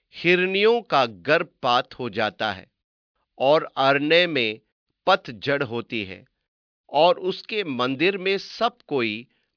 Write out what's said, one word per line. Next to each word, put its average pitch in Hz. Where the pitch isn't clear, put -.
हिरनियों 190
का 143
गर्भपात 127
हो 123
जाता 107
है 92
और 147
अरण्य 147
में 117
पतझड़ 143
होती 113
है 92
और 165
उसके 190
मंदिर 135
में 190
सब -
कोई 117